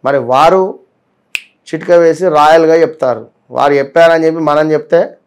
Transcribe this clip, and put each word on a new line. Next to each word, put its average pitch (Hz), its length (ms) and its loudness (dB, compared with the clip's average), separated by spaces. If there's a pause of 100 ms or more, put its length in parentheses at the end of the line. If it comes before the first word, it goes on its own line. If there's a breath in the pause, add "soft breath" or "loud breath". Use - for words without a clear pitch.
మరి 139 120 -2
వారు 160 640 0 (600)
చిటిక - 520 -10
వేసి 170 360 2
రాయల్గా 160 480 2
చెప్తారు. 131 520 -4 (240)
వారు 135 220 -2
చెప్పారని 160 520 0
చెప్పి 160 140 -2
మనం 156 320 -2
చెప్తే 160 560 -2